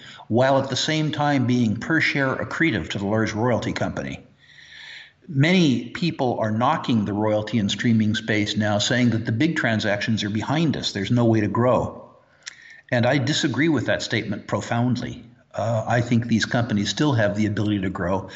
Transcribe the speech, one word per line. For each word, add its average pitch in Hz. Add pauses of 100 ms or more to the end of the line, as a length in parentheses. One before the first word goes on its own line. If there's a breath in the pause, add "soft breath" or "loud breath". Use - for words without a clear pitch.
(280 loud breath)
while 131
at -
the 127
same 156
time 143
being 120
per 160
share 135
accretive 120
to -
the 98
large 107
royalty 113
company. 82 (1080 loud breath)
Many 156
people 135
are 110
knocking 120
the 101
royalty 107
and 101
streaming 110
space 107
now, 107
saying 123
that 110
the 120
big 151
transactions 107
are 104
behind 117
us. -
There's 98
no 120
way 110
to 104
grow. 117 (920 loud breath)
And 120
I 143
disagree 143
with 139
that 98
statement 101
profoundly. 117 (320)
Uh, 110
I 120
think 117
these 113
companies 107
still 151
have 104
the 107
ability 104
to 95
grow, 92